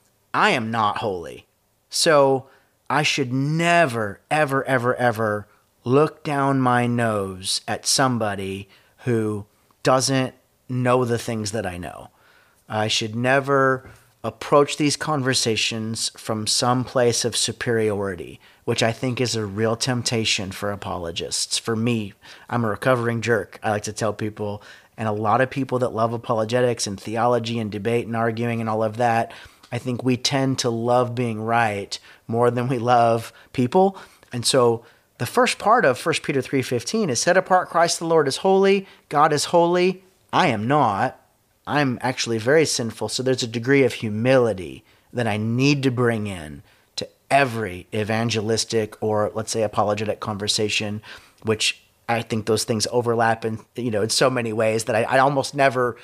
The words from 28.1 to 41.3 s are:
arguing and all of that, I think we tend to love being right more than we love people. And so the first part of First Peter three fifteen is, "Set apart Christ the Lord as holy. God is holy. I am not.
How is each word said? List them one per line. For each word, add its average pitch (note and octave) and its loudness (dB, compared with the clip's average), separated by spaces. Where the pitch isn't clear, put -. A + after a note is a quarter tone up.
arguing A2+ -2
and A2+ -4
all A2 0
of A2 -2
that, A#2 0
I A#2+ -4
think A#2+ -6
we B2+ 2
tend C3+ 0
to B2 0
love A#2 0
being A2+ -4
right A2 -2
more A#2+ 4
than B2 -2
we C3 -2
love A#2 2
people. F#3+ 2
And A#2+ -6
so A#2+ 4
the A#2+ -4
first - 0
part A3 4
of B2+ 4
First - -2
Peter C#3 -2
three C3 -2
fifteen D3+ -2
is, A#2 -2
"Set F3+ 2
apart F#3 2
Christ E3+ 2
the E3+ -6
Lord D#3+ 4
as B2+ -4
holy. G3 2
God D3+ 2
is C#3+ 0
holy. F3+ 2
I D#3+ 4
am A2 -2
not. B2 0